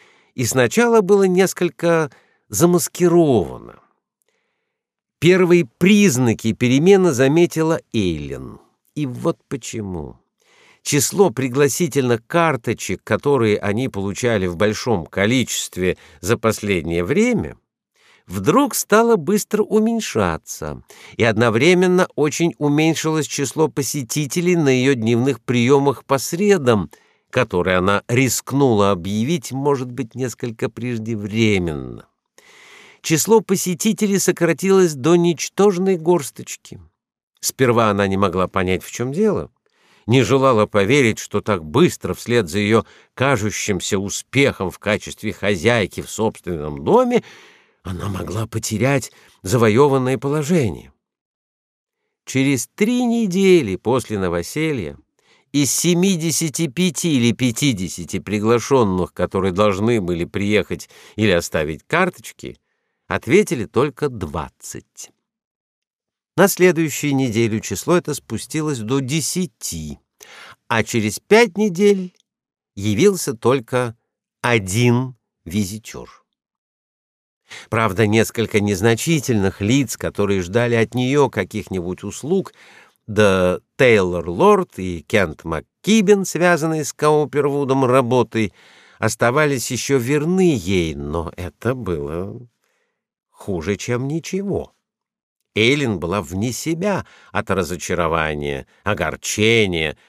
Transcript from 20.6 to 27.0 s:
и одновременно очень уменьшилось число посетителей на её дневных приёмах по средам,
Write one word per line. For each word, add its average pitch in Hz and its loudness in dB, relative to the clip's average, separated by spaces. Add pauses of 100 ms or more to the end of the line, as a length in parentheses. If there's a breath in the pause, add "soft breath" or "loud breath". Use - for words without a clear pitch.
и 98 0
одновременно 147 2
очень 151 -2
уменьшилось 156 0
число 143 -2
посетителей 151 -2
на 147 4
её 131 4
дневных 120 0
приёмах 131 2
по 139 0
средам, 143 0 (380 soft breath)